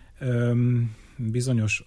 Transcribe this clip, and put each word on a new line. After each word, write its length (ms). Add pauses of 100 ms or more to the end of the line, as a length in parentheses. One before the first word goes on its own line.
(200)
ö, 340 (640)
bizonyos 680